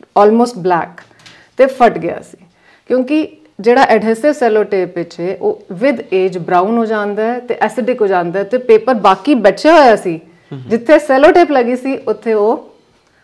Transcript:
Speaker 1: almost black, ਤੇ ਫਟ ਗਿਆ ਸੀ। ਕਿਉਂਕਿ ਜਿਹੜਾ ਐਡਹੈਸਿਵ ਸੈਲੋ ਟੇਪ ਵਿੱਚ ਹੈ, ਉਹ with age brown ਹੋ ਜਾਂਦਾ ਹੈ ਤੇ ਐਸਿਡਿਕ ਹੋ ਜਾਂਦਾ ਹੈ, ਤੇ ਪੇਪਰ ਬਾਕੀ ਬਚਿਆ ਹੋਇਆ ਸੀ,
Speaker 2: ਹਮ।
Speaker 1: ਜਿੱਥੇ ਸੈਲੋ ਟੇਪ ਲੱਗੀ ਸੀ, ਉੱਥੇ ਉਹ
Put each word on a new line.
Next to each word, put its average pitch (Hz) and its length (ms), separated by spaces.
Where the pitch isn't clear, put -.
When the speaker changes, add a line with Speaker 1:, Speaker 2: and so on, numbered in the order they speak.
Speaker 1:
almost 233 260
black, 175 520
ਤੇ 269 100
ਫਟ 240 320
ਗਿਆ 165 220
ਸੀ। - 140
ਕਿਉਂਕਿ 269 480
ਜਿਹੜਾ 240 220
ਐਡਹੈਸਿਵ 226 500
ਸੈਲੋ 214 300
ਟੇਪ 185 360
ਵਿੱਚ 170 220
ਹੈ, 180 200
ਉਹ - 220
with 233 260
age 185 400
brown 185 380
ਹੋ 226 80
ਜਾਂਦਾ 208 380
ਹੈ 240 180
ਤੇ 247 200
ਐਸਿਡਿਕ 220 400
ਹੋ 214 60
ਜਾਂਦਾ 180 320
ਹੈ, 202 60
ਤੇ 240 140
ਪੇਪਰ 240 360
ਬਾਕੀ 202 400
ਬਚਿਆ 247 480
ਹੋਇਆ 226 140
ਸੀ, 165 240
Speaker 2:
ਹਮ। 131 160
Speaker 1:
ਜਿੱਥੇ 226 300
ਸੈਲੋ 277 340
ਟੇਪ 339 180
ਲੱਗੀ 247 260
ਸੀ, 262 220
ਉੱਥੇ 220 340
ਉਹ 220 420